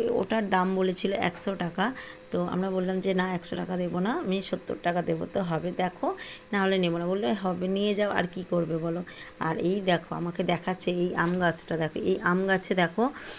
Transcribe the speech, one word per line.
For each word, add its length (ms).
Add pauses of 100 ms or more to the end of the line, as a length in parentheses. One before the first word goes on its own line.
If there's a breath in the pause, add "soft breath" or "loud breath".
(120)
ওটার 380
দাম 260
বলেছিল 380
একশো 420
টাকা। 380 (380 loud breath)
তো 140
আমরা 260
বললাম 300
যে, 120
"না, 200
একশো 220
টাকা 220
দেবো 220
না, 120
আমি 300
সত্তর 420
টাকা 180
দেবো 320
তো 80
হবে, 360
দেখো, 380 (360 loud breath)
না 100
হলে 160
নেবো 200
না।" 100
বললো, 340
"হবে, 260
নিয়ে 280
যাও, 160
আর 120 (100)
কি 160
করবে 280
বলো।" 260 (360 loud breath)
আর 180
এই 240
দেখো, 340
আমাকে 280
দেখাচ্ছে 480
এই 240
আম 240
গাছটা, 380
দেখো 220
এই 220
আম 260
গাছে 280
দেখো 340 (300 loud breath)